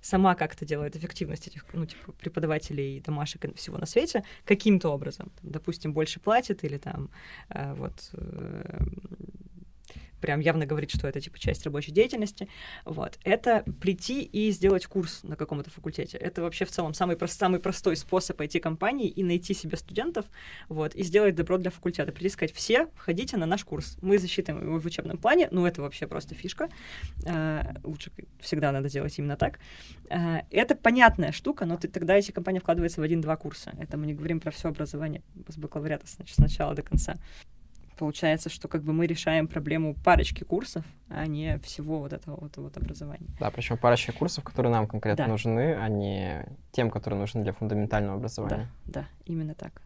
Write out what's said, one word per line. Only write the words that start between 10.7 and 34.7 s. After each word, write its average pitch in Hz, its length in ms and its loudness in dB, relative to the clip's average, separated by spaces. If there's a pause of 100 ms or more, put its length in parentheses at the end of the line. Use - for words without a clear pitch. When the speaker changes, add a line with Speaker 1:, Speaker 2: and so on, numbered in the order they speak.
Speaker 1:
что - 160 -2
это, 139 140 -4
типа, - 180 -14
часть - 280 -2
рабочей 147 260 -4
деятельности. 214 560 2 (380)
Вот. - 360 -8
Это 220 400 4 (180)
прийти 233 420 0
и 214 280 0
сделать 185 360 4
курс - 360 -4
на 151 140 -8
каком-то 151 340 -6
факультете. - 460 -8
Это 170 260 -6
вообще 170 220 -2
в - 60 -8
целом 156 240 -2
самый 175 220 2
прос-, 170 220 -4
самый 180 220 4
простой 185 360 0
способ - 440 0
I 151 80 -2
T-компании 190 600 0
и - 140 -2
найти 175 320 2
себе 160 220 -6
студентов, 220 480 -4 (440)
вот, 156 280 -2
и 185 80 -2
сделать 190 300 6
добро 175 240 2
для 180 120 0
факультета. 175 420 -2
Прийти - 140 -4
и 196 40 4
сказать: - 240 -2
«Все, 277 400 2
входите 220 420 -2
на 165 100 2
наш 190 180 2
курс. - 380 -8
Мы 196 160 6
засчитаем 180 440 -2
его 160 180 0
в 156 60 -6
учебном 170 320 -6
плане». 302 340 6
Ну, 175 140 4
это 175 160 0
вообще 143 240 -6
просто - 280 -8
фишка. - 340 -6 (580)
Э, 156 480 -2 (100)
лучше 151 260 -8 (300)
всегда 147 320 0
надо 139 160 -2
делать 139 300 -4
именно 143 180 -2
так. - 220 0 (520)
Э, 170 300 0 (100)
это 254 240 6
понятная 226 580 8
штука, 254 340 -2
но 170 100 0
ты, 175 120 -4
тогда 180 260 4
I 202 80 10
T-компания 185 380 -2
вкладывается 170 400 2
в 151 40 2
один-два 160 320 2
курса. - 420 -10
Это 151 200 -6
мы 151 80 -2
не 151 80 -2
говорим 160 260 -2
про 160 100 -4
всё 165 200 -4